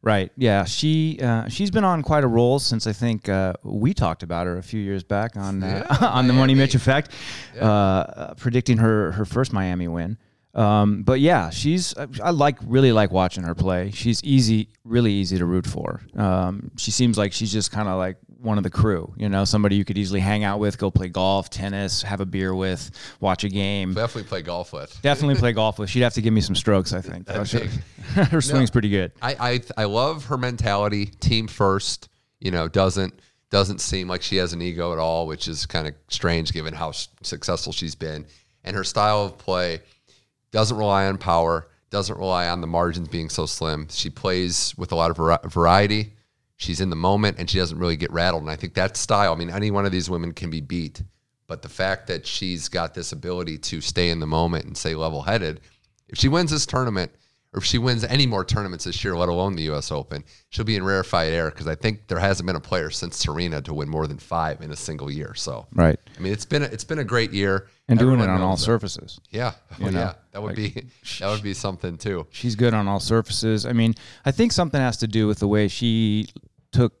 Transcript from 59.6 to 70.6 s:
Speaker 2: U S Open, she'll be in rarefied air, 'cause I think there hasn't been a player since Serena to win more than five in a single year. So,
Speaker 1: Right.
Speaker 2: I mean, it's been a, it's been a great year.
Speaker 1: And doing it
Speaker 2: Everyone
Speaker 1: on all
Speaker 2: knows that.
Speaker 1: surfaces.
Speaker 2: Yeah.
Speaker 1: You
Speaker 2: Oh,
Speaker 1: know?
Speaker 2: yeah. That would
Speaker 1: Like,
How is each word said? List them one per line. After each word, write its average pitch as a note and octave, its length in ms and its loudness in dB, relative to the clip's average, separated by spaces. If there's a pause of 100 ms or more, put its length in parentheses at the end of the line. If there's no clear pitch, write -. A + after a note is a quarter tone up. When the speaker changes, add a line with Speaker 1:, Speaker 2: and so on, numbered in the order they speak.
Speaker 2:
U D2+ 100 -2
S D2 160 -6
Open, D2 320 -8 (280)
she'll A#2 140 -4
be G#2+ 120 0
in F#2+ 80 -2
rarefied F#2 480 0
air, E2 180 0
'cause - 160 -10
I D#2+ 80 -4
think G#2+ 320 -4
there E2+ 140 -2
hasn't F#2 260 0
been F#2 80 -2
a E2 60 -4
player D#2+ 300 -4
since E2 260 -8
Serena D#2+ 460 -4
to C2+ 120 -8
win D2 140 -4
more D#2 180 -2
than C#2+ 120 -8
five D#2 420 -4
in D#2 100 -12
a C#2+ 60 -10
single C#2+ 340 -8
year. D2 240 -10
So, - 380 -10
Speaker 1:
Right. D#2+ 260 6 (180)
Speaker 2:
I - 40 -14
mean, F#2 120 -2
it's G#2+ 120 -6
been D3 180 0
a, C#3+ 40 -2
it's - 180 -10
been D#3 160 -6
a B2+ 40 -2
great A2+ 280 0
year. G2 340 0 (220)
Speaker 1:
And A2+ 100 6
doing B2+ 220 6
it - 20 4
Speaker 2:
Everyone F#2 140 4
Speaker 1:
on F#2 60 4
all F#2 80 2
Speaker 2:
knows F2+ 100 0
that. F#2+ 60 0
Speaker 1:
surfaces. G#2 540 -2 (100)
Speaker 2:
Yeah. A2+ 240 -4 (260)
Speaker 1:
You G2 80 -2
Speaker 2:
Oh, - 20 -2
Speaker 1:
know? F#2 80 0
Speaker 2:
yeah. F2 140 -2 (180)
That G2+ 120 -10
would G2+ 140 -6
Speaker 1:
Like, G#2+ 180 -4